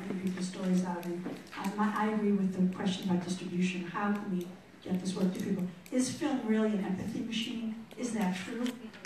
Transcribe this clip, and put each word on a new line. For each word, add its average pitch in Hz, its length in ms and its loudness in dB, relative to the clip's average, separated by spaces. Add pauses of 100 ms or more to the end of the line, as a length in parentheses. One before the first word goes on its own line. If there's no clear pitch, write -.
bring 196 160 -4
people's 180 280 -2
stories 180 360 2
out. 180 200 -2
And 175 200 -4 (320)
I, 202 180 -2
my, 208 220 2
I 214 140 2
agree 202 220 4
with 190 220 4
the 180 220 4
question 190 320 0
about 175 160 4
distribution. 180 600 0
How 202 280 0
can 202 260 0
we 175 80 -2 (380)
get 185 160 0
this - 140 -2
work 190 200 2
to - 80 -4
people? 180 220 0 (260)
Is 254 200 2
film 277 360 0
really 220 240 4
an 190 140 0
empathy - 360 -2
machine? 226 540 -4 (220)
Is 233 160 -2
that 185 240 2
true? 233 300 -4 (400)